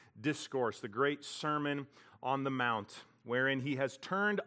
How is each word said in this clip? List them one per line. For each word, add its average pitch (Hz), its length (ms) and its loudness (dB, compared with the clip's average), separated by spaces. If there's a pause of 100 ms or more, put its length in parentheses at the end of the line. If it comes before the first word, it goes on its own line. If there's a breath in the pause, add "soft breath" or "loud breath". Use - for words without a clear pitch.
(220 loud breath)
discourse, 127 580 0
the 120 80 -8
great 143 380 0
Sermon 147 640 -2 (340 loud breath)
on 135 240 2
the 139 40 2
Mount, 120 540 0 (220)
wherein 131 340 2
he 135 160 -2
has 135 220 -2
turned 202 500 0